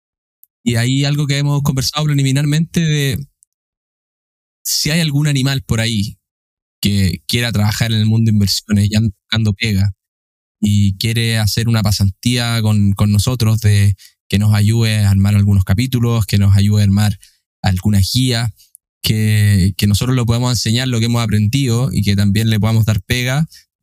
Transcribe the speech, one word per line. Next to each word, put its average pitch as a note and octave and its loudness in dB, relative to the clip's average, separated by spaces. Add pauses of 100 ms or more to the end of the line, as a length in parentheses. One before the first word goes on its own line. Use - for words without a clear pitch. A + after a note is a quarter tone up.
(640)
y A#2+ -2
ahí C3 0
algo C#3+ -2
que C#3 -2
hemos C#3+ 0
conversado D3 -2
preliminarmente D3 0
de C#3+ -4 (1400)
si - -4
hay E3 0
algún D3+ 0
animal C3+ 0
por A#2 -2
ahí A2 -4 (600)
que G2 -2
quiera A#2+ -2
trabajar A2 -2
en A2 0
el G#2+ 2
mundo A2+ 2
de G#2+ 2
inversiones G2+ 0
y G#2+ -4
anda A2 0 (120)
buscando A2 -2
pega G2+ -2 (680)
y G2+ 0
quiere A2+ -2
hacer A2 -2
una A2+ 0
pasantía A#2 0
con, G#2 2
con G#2 0
nosotros A2 0
de G2+ 2 (340)
que G2 0
nos G#2+ 2
ayude G#2+ 0
a G2 2
armar G2 2
algunos G2+ 2
capítulos, A#2 0
que G2+ 0
nos G2 4
ayude G#2 2
a - 2
armar G2+ 2 (440)
alguna G2 0
guía, A#2 -2 (500)
que, G#2 2
que G#2 0
nosotros B2 0
lo A#2+ 0
podamos A#2+ 0
enseñar A#2+ -2
lo A#2+ -2
que A2+ 0
hemos A#2 0
aprendido A#2 0
y G2+ -2
que G2+ 0
también G2+ 0
le A2 0
podamos A2 2
dar G#2+ -2
pega B2+ -2 (360)